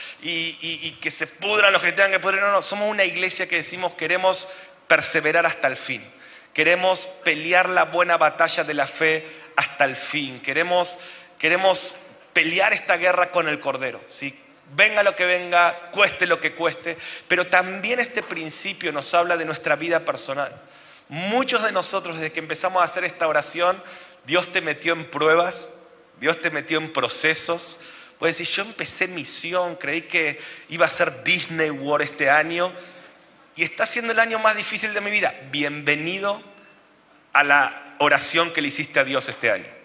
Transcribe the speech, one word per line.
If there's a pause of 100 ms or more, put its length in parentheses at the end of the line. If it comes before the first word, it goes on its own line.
(200)
y,
y,
y
que
se
pudran
los
que
tengan
que
pudrir".
No,
no,
somos
una
iglesia
que
decimos,
"Queremos (400)
perseverar
hasta
el
fin. (480)
Queremos (180)
pelear
la
buena
batalla
de
la
fe (300)
hasta
el
fin.
Queremos, (400)
queremos (360)
pelear
esta
guerra
con
el
Cordero,
¿sí? (360)
Venga
lo
que
venga,
cueste
lo
que
cueste". (300)
Pero
también
este
principio
nos
habla
de
nuestra
vida
personal. (600)
Muchos
de
nosotros,
desde
que
empezamos
a
hacer
esta
oración, (440)
Dios
te
metió
en
pruebas, (500)
Dios
te
metió
en
procesos. (400)
Puedes
decir,
"Yo
empecé
misión,
creí
que (280)
iba
a
ser
Disney
World
este
año (840)
y
está
siendo
el
año
más
difícil
de
mi
vida". (160)
Bienvenido (920)
a
la
oración
que
le
hiciste
a
Dios
este
año. (180)